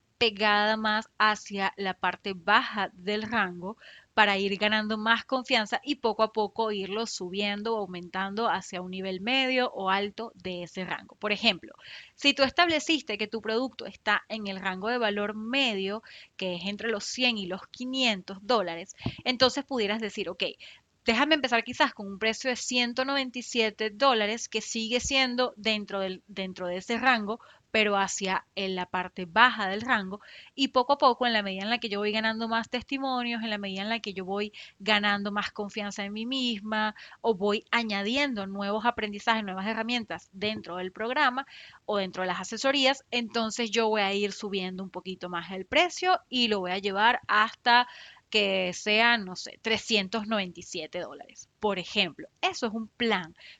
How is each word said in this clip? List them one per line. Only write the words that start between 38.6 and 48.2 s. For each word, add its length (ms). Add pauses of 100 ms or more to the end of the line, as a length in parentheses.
aprendizajes, 580
nuevas 220
herramientas 680
dentro 440
del 140
programa 560 (380)
o 140
dentro 240
de 60
las 120
asesorías, 720
entonces 600
yo 180
voy 120
a 140
ir 180
subiendo 500
un 80
poquito 380
más 220
el 160
precio 520 (120)
y 180
lo 120
voy 100
a 80
llevar 480
hasta 600 (440)